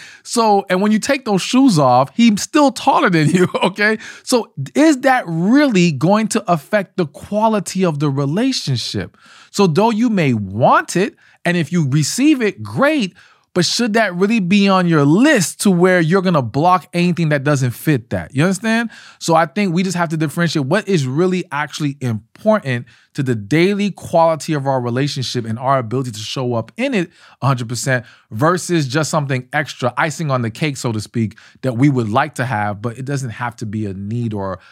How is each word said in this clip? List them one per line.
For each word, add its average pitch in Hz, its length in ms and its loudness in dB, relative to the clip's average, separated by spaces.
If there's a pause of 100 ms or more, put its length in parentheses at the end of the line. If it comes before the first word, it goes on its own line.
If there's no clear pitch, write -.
(220)
So, 214 460 0
and 185 140 0
when 214 100 2
you 220 60 4
take 269 260 -2
those 202 160 0
shoes 247 380 4
off, 131 360 4
he's 233 280 4
still 294 300 2
taller - 360 0
than 156 220 2
you, 180 260 4
<laughs> - 60 -6
okay? 208 340 0 (260)
So 233 300 -2 (220)
is 285 260 4
that 254 260 2
really 180 680 4
going 190 360 2
to 208 240 -2
affect 190 460 -2
the 175 80 0
quality 208 800 -2
of 147 140 -2
the 147 100 0
relationship? 143 1080 -4 (340)
So 196 160 2
though 190 240 2
you 233 200 0
may 156 240 2
want 117 600 0
it, 196 200 -2 (280)
and 175 120 0
if 165 160 -4
you 165 160 0
receive 247 540 0
it, 185 200 -2
great, 208 520 -2 (400)
but 175 120 2
should 233 280 -2
that 214 200 0
really 202 260 0
be 196 260 2
on 185 220 4
your 156 160 4
list 214 580 4
to 202 80 4
where 180 300 4
you're 175 220 2
gonna 175 180 2
block 147 540 0
anything 175 360 0
that 143 140 0
doesn't 131 280 0
fit 139 360 -2
that? - 260 -8
You 143 100 0
understand? 220 440 -2 (300)
So 165 160 0
I 165 100 4
think 185 300 -2
we 190 80 2
just 180 140 -2
have 175 140 -2
to 165 60 -4
differentiate 160 480 -2
what 190 240 -2
is 160 180 0
really 175 460 -2
actually 143 480 -6
important 127 840 -4 (260)
to 151 100 -4
the 123 120 0
daily 175 560 0
quality 165 640 -2
of 135 120 -4
our 135 140 0
relationship 123 640 -4
and 113 140 -6
our 135 200 0
ability 123 340 -4
to 107 60 -14
show 123 360 -6
up 110 240 -6
in 262 160 -2
it 180 160 -2 (320)
a 123 40 0
hundred 123 220 -2
percent 123 380 -4 (240)
versus 156 580 0
just 147 220 -2
something 135 420 -4
extra, - 460 -4
icing 156 320 -2
on 127 100 0
the 113 100 -4
cake, 151 280 -4
so 123 120 -4
to 107 100 -4
speak, 110 360 -4 (240)
that 127 160 -4
we 143 140 4
would 120 180 0
like 139 280 -2
to 123 100 -4
have, 104 340 -4
but 117 160 -8
it 135 80 -12
doesn't 131 260 -6
have 120 260 -8
to 123 100 -10
be 107 180 -6
a 98 80 -6
need 107 400 -6
or, 95 280 -8 (120)